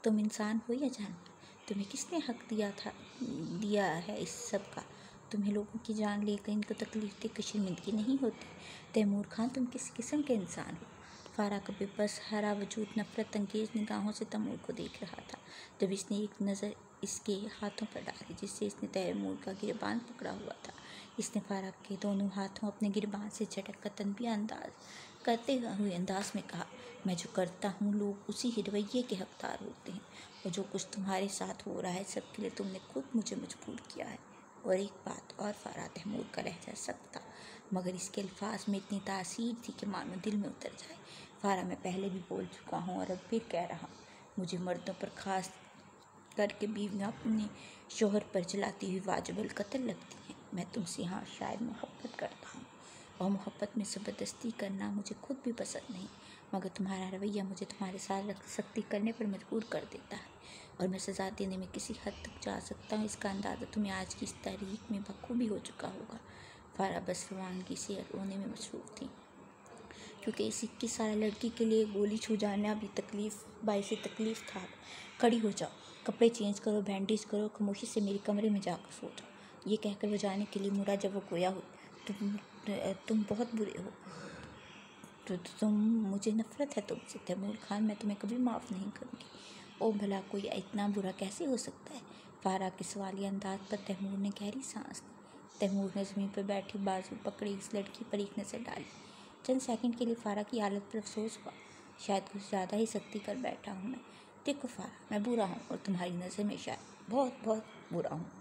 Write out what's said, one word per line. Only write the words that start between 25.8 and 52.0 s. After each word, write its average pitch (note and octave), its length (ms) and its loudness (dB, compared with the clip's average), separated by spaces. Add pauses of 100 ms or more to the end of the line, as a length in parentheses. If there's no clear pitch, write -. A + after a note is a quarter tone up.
अंदाज F#3+ 440 2
में F#3 120 0
कहा, E3+ 180 -2 (420)
"मैं F3+ 80 4
जो - 200 -4
करता F#3 340 2
हूँ, G3+ 240 4
लोग G3+ 360 2
उसी A#3+ 200 2
ही A3 120 2
रवैये G#3 400 2
के A#3+ 140 2
हकदार - 460 -4
होते - 300 -8
हैं, F3+ 100 -6 (440)
और F#3+ 60 0
जो F#3+ 120 0
कुछ F#3+ 300 -2
तुम्हारे G3 340 2
साथ F#3+ 400 -2
हो F#3+ 140 -2
रहा F#3 100 2
है, F#3 120 0
सबके - 380 -4
लिए F#3+ 100 0
तुमने F#3+ 280 -2 (140)
खुद C4+ 100 0 (120)
मुझे A3 200 2
मजबूर - 460 -6 (120)
किया - 140 -4
है। - 120 -8 (460)
और F#3+ 100 8
एक G3+ 180 0 (120)
बात - 340 -6
और G#3 140 0
फारा," - 340 -8
तैमूर - 480 -4
का - 60 0
लहजा - 320 -6
सख्त - 420 -6
था, - 60 -8 (520)
मगर F#3 220 0
इसके - 260 -4
अल्फाज G3+ 480 -4
में G3+ 80 4
इतनी G3 220 -2
तासीर G3 560 0 (120)
थी - 120 -6
कि G3+ 60 -2
मानो F#3+ 300 -2
दिल G#3 220 2
में G3+ 120 2
उतर - 300 -6
जाए। - 180 -12 (440)
"फारा, F#3+ 220 6
मैं F3+ 180 -2
पहले F#3+ 280 0
भी F#3 100 -2
बोल F#3 260 -2
चुका - 320 -6
हूँ F3+ 220 0
और F#3 120 0
अब F3+ 60 2
फिर A3+ 340 0
कह F3 140 4
रहा E3 140 -4
हूँ, - 160 -10 (440)
मुझे F3+ 180 0
मर्दों F3+ 360 0
पर, G3+ 160 -4
ख़ास F#3+ 420 0 (840)
करके G#3 300 4
बीवियाँ G3+ 440 0
अपने A3 380 2 (420)
शोहर G#2+ 320 6 (100)
पर F#3 100 4
चलाती G3 420 0
हुई F#3+ 140 2
वाजिबुल G3 500 0
कत्ल - 300 -2
लगती - 380 -4 (100)
हैं। - 80 -10 (180)
मैं F3 180 -2
तुमसे, - 320 -2
हाँ, F3+ 200 -2 (160)
शायद - 220 -2
मोहब्बत - 540 -6